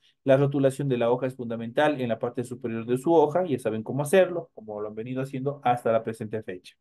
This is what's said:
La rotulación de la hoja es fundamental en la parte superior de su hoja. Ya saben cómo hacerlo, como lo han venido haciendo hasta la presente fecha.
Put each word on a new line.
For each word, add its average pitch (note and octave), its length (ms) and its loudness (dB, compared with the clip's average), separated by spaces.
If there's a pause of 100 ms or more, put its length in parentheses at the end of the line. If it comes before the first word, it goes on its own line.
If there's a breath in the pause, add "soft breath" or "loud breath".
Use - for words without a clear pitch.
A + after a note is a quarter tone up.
(240)
La C3+ 140 6
rotulación C#3 500 2
de B2+ 100 2
la A#2 140 2
hoja C3 160 0
es B2+ 80 -8
fundamental A#2 640 -2
en B2 100 -2
la A2+ 100 -2
parte A#2+ 240 -4
superior A2+ 420 -6
de B2 120 0
su E3 160 0
hoja. D#3+ 320 4
Ya C3+ 140 -2
saben A2 240 -2
cómo C3+ 200 -4
hacerlo, F3 500 2
como G#2+ 260 -10
lo G#2+ 80 -6
han G#2+ 80 -12
venido B2+ 260 -6
haciendo C3+ 420 -6
hasta B2 280 2
la A2+ 120 2
presente A2 400 -6
fecha. - 380 -14